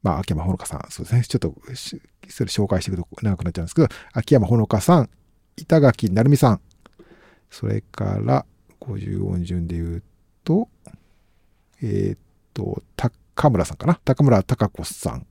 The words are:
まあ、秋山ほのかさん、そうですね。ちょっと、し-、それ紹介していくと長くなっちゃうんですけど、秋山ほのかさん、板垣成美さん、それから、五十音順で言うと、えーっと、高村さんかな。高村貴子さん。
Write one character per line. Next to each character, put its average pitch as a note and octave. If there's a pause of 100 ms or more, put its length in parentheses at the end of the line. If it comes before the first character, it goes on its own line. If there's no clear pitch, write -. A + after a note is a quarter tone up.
ま E2+
あ、 -
秋 -
山 D#2
ほ F2+
の F#2
か -
さ D#2
ん、 -
そ -
う -
で -
す A#2
ね。 B2
ち -
ょ B2
っ -
と、 D2 (200)
し-、 - (260)
そ -
れ G2
紹 G2+
介 F#2
し -
て -
い F#2+
く F2
と E2+ (140)
長 G2+
く -
な F2
っ E2+
ち F2+
ゃ -
う -
ん -
で -
す -
け E3
ど、 D3 (240)
秋 A#2+
山 A2+
ほ A#2
の G#2+
か G#2
さ F3
ん、 - (480)
板 D#3+
垣 A#2+
成 A2
美 C#3+
さ C3
ん、 G2 (880)
そ -
れ G#2+
か G#2
ら、 B2+ (340)
五 G#2
十 G2+
音 F#2
順 F2
で E2+
言 E2 (100)
う F#2+ (420)
と、 F#3+ (1120)
え G2
ー G2
っ - (340)
と、 - (140)
高 -
村 B2+
さ -
ん -
か -
な。 E3+
高 C#3+
村 A2+
貴 A2
子 -
さ -
ん。 B2